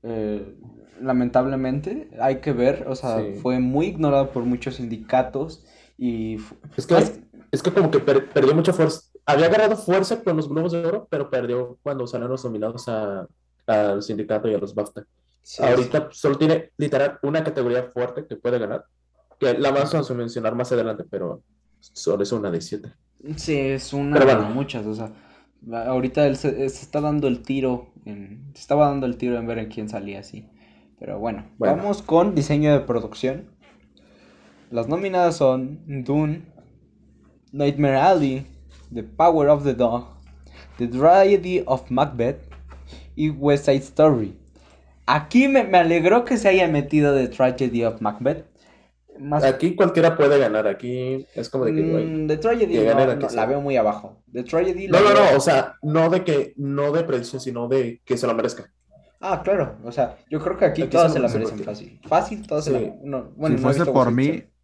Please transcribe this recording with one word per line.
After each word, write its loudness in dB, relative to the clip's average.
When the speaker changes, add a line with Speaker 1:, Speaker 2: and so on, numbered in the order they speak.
Speaker 1:
eh, -6
lamentablemente, -2
hay 0
que -4
ver, 0
o -6
sea, -4
Speaker 2:
Sí. -6
Speaker 1:
fue 0
muy 0
ignorada 0
por -4
muchos -4
sindicatos -4
y -4
fu-, -16
Speaker 2:
Es -8
que, 2
Speaker 1:
más 2
Speaker 2:
es -2
que 0
como 4
que 4
per-, 2
perdió 4
mucha 2
fuerza. 0
Había 4
agarrado 4
fuerza 0
con 0
los -4
Globos -2
de -4
Oro, -4
pero -4
perdió -4
cuando -6
salieron -6
los -8
nominados -6
a, -6
al 2
sindicato -4
y 0
a 0
los -8
bafta. -8
Speaker 1:
Sí, -10
Speaker 2:
Ahorita 2
Speaker 1:
sí. -20
Speaker 2:
solo 0
tiene 0
literal -2
una -2
categoría -2
fuerte -6
que -14
puede -2
ganar, -6
que 2
la 0
vamos 0
a -6
mencionar -4
más -4
adelante, -2
pero -8
solo -4
es -4
una -4
de -4
siete. -12
Speaker 1:
Sí, -4
es -4
una -2
Speaker 2:
Pero 8
Speaker 1:
de 6
Speaker 2:
bueno. -2
Speaker 1:
muchas, -6
o -6
sea, -10
ahorita 0
él 2
se, -2
se -14
está -4
dando -2
el -2
tiro -4
en, -16
se -20
estaba 2
dando -2
el -4
tiro -2
en -6
ver -4
en -8
quién -10
salía, -10
sí. -20
Pero -10
bueno, -8
Speaker 2:
Bueno. 2
Speaker 1:
vamos -4
con 2
diseño 2
de 6
producción. -6
Las -4
nominadas 0
son 0
Dune, 0
Nightmare 2
Alley, 2
The -8
Power 4
of 4
the 0
Dog, 0
The -4
Tragedy 4
of -2
Macbeth -2
y 0
West 2
Side 4
Story. 2
Aquí 2
me, 4
me 4
alegró 4
que -2
se 2
haya 4
metido 2
The 2
Tragedy 0
of -4
Macbeth. -4
Más 0
Speaker 2:
Aquí 2
cualquiera 4
puede 6
ganar, 2
aquí -6
es -10
como -2
de 0
que, 0
güey, 0
Speaker 1:
Mm, -4
The 0
Tragedy 0
Speaker 2:
que 4
Speaker 1:
no, 4
Speaker 2:
gane 6
la 2
Speaker 1:
no, -2
Speaker 2:
que -2
Speaker 1:
la -6
Speaker 2:
sea. 0
Speaker 1:
veo 0
muy 0
abajo. -2
The -6
Tragedy -2
Speaker 2:
No, 6
Speaker 1:
la -
Speaker 2:
no, 6
Speaker 1:
veo 6
Speaker 2:
no, 6
o 4
sea, 2
no 2
de 2
que, 0
no -2
de 0
predicción, -4
sino -6
de 0
que -2
se -2
lo 0
merezca. -4
Speaker 1:
Ah, -4
claro, -2
o -12
sea, -2
yo -4
creo -4
que 2
aquí 0
Speaker 2:
Aquí -4
Speaker 1:
todas 4
Speaker 2:
se -
Speaker 1:
se 0
Speaker 2:
lo 2
Speaker 1:
la -4
Speaker 2:
merece -4
Speaker 1:
merecen -10
Speaker 2:
porque -18
Speaker 1:
fácil. -20
Fácil, -2
todas -4
se -2
la 0
Speaker 2:
Sí. -6
Speaker 1:
no, -10
bueno, 0
Speaker 3:
Si -2
Speaker 1:
no 4
he 4
Speaker 3:
fuese 0
Speaker 1:
visto 2
Speaker 3:
por 6
Speaker 1:
West 0
Side 2
Speaker 3:
mí, -4
Speaker 1:
Story. -16